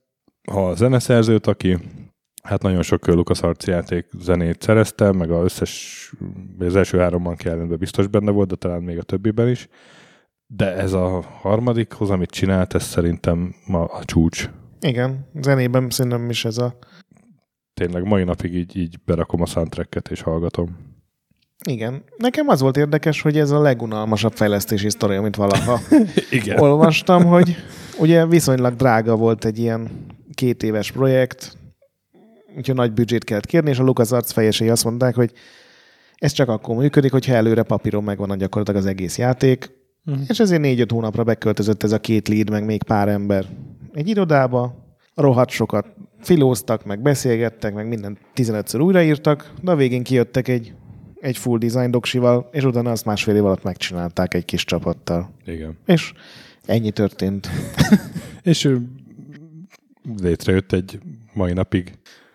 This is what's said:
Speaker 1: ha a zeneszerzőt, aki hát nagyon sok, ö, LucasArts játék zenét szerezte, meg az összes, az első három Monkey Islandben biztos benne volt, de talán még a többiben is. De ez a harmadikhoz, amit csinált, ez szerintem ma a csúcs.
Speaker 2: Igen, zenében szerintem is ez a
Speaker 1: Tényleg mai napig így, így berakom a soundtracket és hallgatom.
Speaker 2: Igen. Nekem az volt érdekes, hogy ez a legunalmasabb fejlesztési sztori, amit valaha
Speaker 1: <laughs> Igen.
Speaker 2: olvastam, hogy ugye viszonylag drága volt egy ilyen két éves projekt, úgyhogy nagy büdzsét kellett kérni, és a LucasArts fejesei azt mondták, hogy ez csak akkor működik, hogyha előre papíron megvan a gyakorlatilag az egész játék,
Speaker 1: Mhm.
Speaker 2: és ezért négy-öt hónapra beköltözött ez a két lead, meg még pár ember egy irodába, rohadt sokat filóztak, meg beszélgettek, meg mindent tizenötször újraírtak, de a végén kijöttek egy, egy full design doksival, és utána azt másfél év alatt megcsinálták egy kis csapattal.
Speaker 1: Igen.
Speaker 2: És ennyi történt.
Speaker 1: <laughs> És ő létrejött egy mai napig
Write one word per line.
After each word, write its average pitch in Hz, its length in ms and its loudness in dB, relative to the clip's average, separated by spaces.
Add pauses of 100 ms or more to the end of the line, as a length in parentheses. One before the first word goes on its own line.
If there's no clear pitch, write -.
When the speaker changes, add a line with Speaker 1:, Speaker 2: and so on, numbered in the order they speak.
(520)
Speaker 1:
ha 95 180 0
a 85 60 -2
zeneszerzőt, 117 720 4
aki 92 300 2 (680)
hát - 180 -4
nagyon 92 200 0
sok, - 260 -2
ö, 87 60 6
LucasArts 85 520 0
játék 87 400 -4 (160)
zenét 87 400 0
szerezte, 110 500 4
meg 87 200 0
az 85 120 2
összes, - 680 -6 (480)
az 90 160 -2
első 92 240 2
három 87 220 2
Monkey 85 300 -6
Islandben 85 260 -4
biztos 92 300 -2
benne 104 240 0
volt, 101 180 2
de 90 60 -4
talán 87 280 -6
még 87 140 -8
a 87 60 -8
többiben 107 460 0
is. - 180 -4 (800)
De 98 280 -4
ez 95 180 -2
a 92 280 0 (200)
harmadikhoz, 113 680 0
amit 90 200 0
csinált, 95 440 0
ez 90 100 0
szerintem 85 720 -2 (120)
ma 87 180 0
a - 180 -12
csúcs. - 460 0 (300)
Speaker 2:
Igen, 131 500 -2 (120)
zenében 127 480 2
szerintem 120 400 -2
is 117 160 -4
ez 113 120 -4
a 123 200 -2 (960)
Speaker 1:
Tényleg 87 300 -4
mai 98 200 2
napig 87 320 -2
így, 87 220 -6
így 85 280 -6
berakom 85 360 0
a 85 40 0
soundtracket 85 680 -6
és 90 100 -10
hallgatom. 85 560 -4 (880)
Speaker 2:
Igen. 123 360 -6 (140)
Nekem 285 300 -2
az 175 140 2
volt 135 160 2
érdekes, 151 440 0
hogy 151 160 2
ez 147 140 2
a 147 100 4
legunalmasabb 110 720 0
fejlesztési 104 560 0
sztori, 98 260 -2
amit 101 200 -2
valaha 104 440 2 (100)
Speaker 1:
<laughs> 226 420 4
Igen. 107 280 0
Speaker 2:
olvastam, 160 680 6
hogy 175 300 4 (420)
ugye 165 280 6
viszonylag 131 500 2
drága 113 400 2
volt 113 300 2
egy 110 140 -2
ilyen 113 300 -4 (440)
két 123 300 -2
éves 107 280 -2
projekt, 131 680 0 (1000)
úgyhogy 131 180 -2
nagy 120 180 2
büdzsét 117 300 0
kellett 104 220 -4
kérni, 156 240 2
és 123 100 0
a 131 40 2
LucasArts 120 480 0
fejesei 110 380 2
azt 117 140 2
mondták, 120 320 0
hogy 120 160 2 (840)
ez 147 160 -2
csak 127 180 0
akkor 110 260 -4
működik, 135 360 2
hogyha 131 220 0
előre 113 300 4
papíron 104 400 -2
megvan 101 280 -4
a 98 40 -2
gyakorlatilag 101 460 -2
az 95 60 0
egész 95 300 -6
játék, 127 640 0 (240)
Speaker 1:
Mhm. 139 220 -4
Speaker 2:
és 208 120 -2
ezért 180 220 4
négy-öt 120 300 2
hónapra 113 320 -2
beköltözött 107 600 0
ez 107 80 2
a 107 80 2
két 107 280 -2
lead, 107 220 0
meg 104 160 -2
még 107 180 -4
pár 101 260 0
ember 101 360 0 (480)
egy 151 140 -6
irodába, 135 680 2 (400)
rohadt 131 340 4
sokat 107 360 -2 (340)
filóztak, 127 680 2
meg 101 160 -6
beszélgettek, 117 720 0
meg 107 140 -8
mindent 104 320 -8 (140)
tizenötször 113 480 -2
újraírtak, 156 680 2 (100)
de 180 100 -2
a 170 40 4
végén 127 280 0
kijöttek 123 440 0
egy, 117 260 -2 (460)
egy 131 180 -6
full 120 200 0
design 120 340 0
doksival, 123 600 0
és 139 120 -4
utána 120 280 0
azt 113 140 -4
másfél 104 300 0
év 104 100 4
alatt 95 180 0
megcsinálták 90 680 -4
egy 90 120 -2
kis - 200 -4
csapattal. 85 640 -4 (160)
Speaker 1:
Igen. 80 400 -10
Speaker 2:
És 165 280 0 (520)
ennyi 110 260 0
történt. 98 580 -2 (520)
Speaker 1:
<laughs> - 400 -16
És 165 240 0
ő 131 160 2 (1400)
létrejött 92 500 0
egy 92 280 -6 (340)
mai 90 200 -2
napig 92 400 -2 (420)